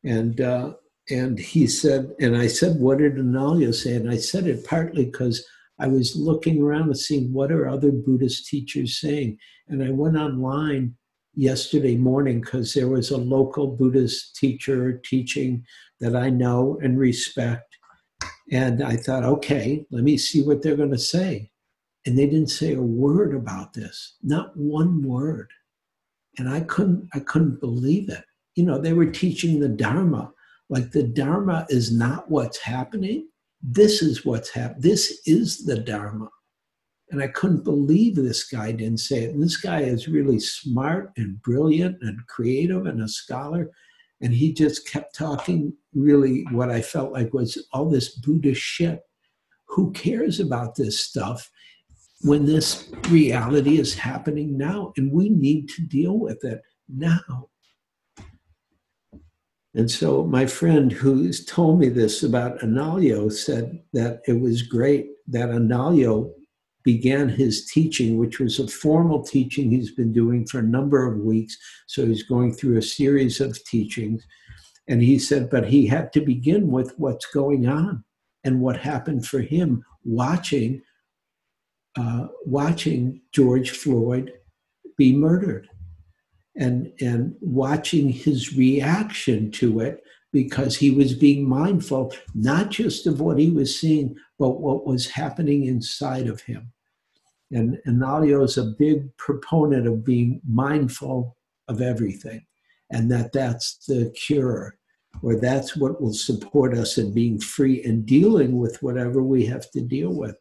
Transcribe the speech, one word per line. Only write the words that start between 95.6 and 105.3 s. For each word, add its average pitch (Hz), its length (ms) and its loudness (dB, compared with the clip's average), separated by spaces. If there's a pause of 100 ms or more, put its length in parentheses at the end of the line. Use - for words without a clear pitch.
inside 127 640 -4
of 110 140 -8
him. 117 300 -12 (800)
And 117 260 -2 (100)
Analayo 139 560 2
is 131 140 0
a 110 200 -2
big 147 400 2
proponent 139 680 0
of 110 160 -2
being 120 440 0
mindful 131 880 -2 (320)
of 117 120 -4
everything, 113 640 -6 (460)
and 117 200 0
that 120 200 0
that's 123 560 -4
the 120 280 0
cure, 123 640 -2 (440)
or 117 160 0